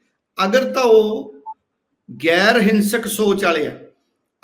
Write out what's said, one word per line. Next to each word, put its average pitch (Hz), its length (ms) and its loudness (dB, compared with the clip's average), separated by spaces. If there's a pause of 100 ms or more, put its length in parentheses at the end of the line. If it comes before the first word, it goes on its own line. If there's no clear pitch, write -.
(460)
ਅਗਰ 254 280 0
ਤਾਂ 262 100 -2
ਉਹ 220 520 2 (880)
ਗੈਰ 202 360 4
ਹਿੰਸਕ 214 460 0
ਸੋਚ 202 380 -2
ਵਾਲੇ 160 220 -2
ਆ, 127 40 -8 (720)